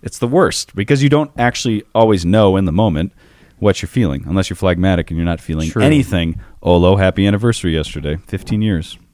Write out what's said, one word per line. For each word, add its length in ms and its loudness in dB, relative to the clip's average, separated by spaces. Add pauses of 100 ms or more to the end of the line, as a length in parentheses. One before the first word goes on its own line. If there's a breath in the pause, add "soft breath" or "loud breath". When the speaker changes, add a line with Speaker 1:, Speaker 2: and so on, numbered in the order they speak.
Speaker 1:
It's 160 -12
the 100 -2
worst 480 0
because 260 0
you 60 4
don't 300 2
actually 440 -2 (120)
always 300 2
know 320 4
in 100 0
the 60 -2
moment 400 0 (460 soft breath)
what 240 0
you're 60 -10
feeling, 380 -2
unless 240 -2
you're 60 -8
phlegmatic 540 0
and 80 -6
you're 80 -2
not 140 -4
feeling 300 -6
Speaker 2:
True. 120 -2
Speaker 1:
anything. 560 0 (240 loud breath)
Olo, 340 4
happy 300 2
anniversary 480 0
yesterday. 520 -6
Fifteen 360 -6
years. 360 -4 (160)